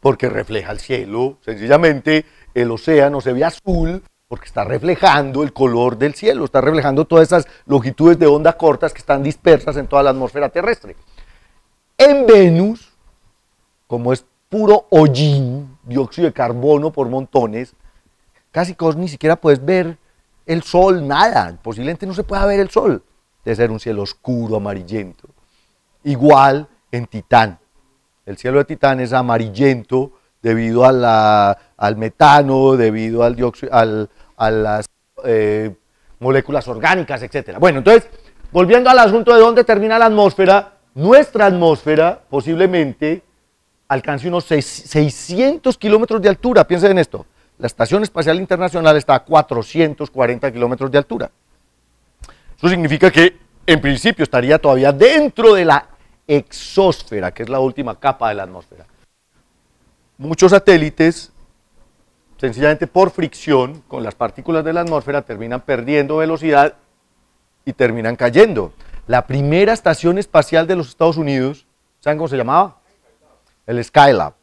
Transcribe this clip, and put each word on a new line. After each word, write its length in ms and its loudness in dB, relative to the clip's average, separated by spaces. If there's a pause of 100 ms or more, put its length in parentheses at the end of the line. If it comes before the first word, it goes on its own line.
Porque 300 0
refleja 420 -8
el 80 -12
cielo, 600 -6
sencillamente 840 0 (300)
el 160 -2
océano 500 0
se 140 -6
ve 100 -2
azul 580 -6 (260)
porque 180 -16
está 180 -8
reflejando 800 -2
el 100 -6
color 460 0
del 160 -2
cielo, 320 -2
está 160 -2
reflejando 420 -2
todas 240 2
esas 180 0 (200)
longitudes 520 2
de 80 2
onda 280 2
cortas 400 -2
que 60 -20
están 220 -2
dispersas 540 0
en 120 -10
toda 140 2
la 60 2
atmósfera 400 -4
terrestre. 480 -6 (1000)
En 260 4
Venus, 720 4 (920)
como 280 -4
es 100 -12 (240)
puro 400 2
hollín, 920 0
dióxido 460 -4
de 40 -4
carbono 580 -2
por 200 -4
montones, 640 -4 (760)
casi 220 -6
que 120 -10
vos 100 -2
ni 100 -8
siquiera 300 -2
puedes 260 0
ver 360 -4 (480)
el 160 -4
sol, 440 0
nada, 560 -2
posiblemente 440 -10
no 80 -10
se 100 -6
pueda 220 -4
ver 140 0
el 100 -2
sol. 320 0 (420)
Debe 100 -4
ser 160 -2
un 100 -10
cielo 200 -8
oscuro, 560 -6
amarillento. 720 -10 (760)
Igual 640 2 (220)
en 160 -8
Titán. 520 0 (680)
El 120 -14
cielo 200 -2
de 60 2
Titán 360 -2
es 120 -6
amarillento 1000 -2 (280)
debido 440 0
a 80 6
la, 680 0 (180)
al 200 -4
metano, 800 2
debido 480 0
al 100 0
dióxido, 400 -6
al, 340 0 (280)
a 140 -2
las, 360 -4 (380)
eh, 500 -2 (460)
moléculas 480 -2
orgánicas, 540 -4
etcétera. 360 -10
Bueno, 200 2
entonces, 300 4 (440)
volviendo 360 4
al 120 6
asunto 340 4
de 60 8
dónde 240 4
termina 340 0
la 80 4
atmósfera, 680 2 (200)
nuestra 520 4
atmósfera 800 0
posiblemente 960 -2 (640)
alcance 400 -4
unos 160 -4
seis-, 420 -4
seiscientos 880 -2
kilómetros 460 -2
de 60 2
altura. 400 2
Piensen 240 2
en 60 2
esto, 280 -4 (320)
la 80 -10
Estación 360 -2
Espacial 360 -4
Internacional 580 0
está 180 0
a 100 -2
cuatrocientos 840 -2
cuarenta 420 -4
kilómetros 380 -4
de 80 2
altura. 320 -6 (1300)
Eso 120 -2
significa 420 2
que, 260 2 (300)
en 140 2
principio, 420 -2
estaría 360 0
todavía 340 2
dentro 640 4
de 100 0
la 220 2 (400)
exósfera, 1080 -4
que 80 -14
es 60 -12
la 100 -6
última 400 -6
capa 300 -4
de 80 -6
la 80 -10
atmósfera. 420 -20 (1300)
Muchos 360 2
satélites, 800 2 (1040)
sencillamente 500 -2
por 240 0
fricción 800 -4
con 160 -10
las 100 -10
partículas 500 -6
de 80 -6
la 100 -4
atmósfera, 400 -4
terminan 400 -12
perdiendo 560 -2
velocidad 560 0 (880)
y 80 -8
terminan 420 -4
cayendo. 580 0 (360)
La 180 0
primera 460 0
estación 460 -2
espacial 500 0
de 80 0
los 140 -8
Estados 260 -2
Unidos, 500 -6 (320)
¿saben 200 -4
cómo 100 -6
se 80 -6
llamaba? 400 -2 (920)
El 160 -6
Skylab. 600 2